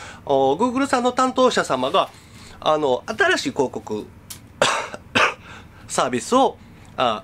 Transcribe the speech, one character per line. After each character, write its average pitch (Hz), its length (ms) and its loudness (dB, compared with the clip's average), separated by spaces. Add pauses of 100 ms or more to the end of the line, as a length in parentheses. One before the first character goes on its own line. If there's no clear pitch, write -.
(260)
お、 135 300 4
Google 247 300 0
さ 269 140 0
ん 233 40 0
の 247 80 2
担 254 220 0
当 254 160 4
者 190 140 0
様 131 260 -2
が、 170 200 2 (500)
あ 156 180 2
の、 135 280 0
新 330 320 0
し - 100 -6
い 135 40 -2
広 127 200 0
告 107 340 -8 (880)
<coughs> - 920 -6
サ - 180 0
ー 131 40 -2
ビ 120 100 -2
ス - 160 0
を、 254 220 2 (400)
あ、 113 260 0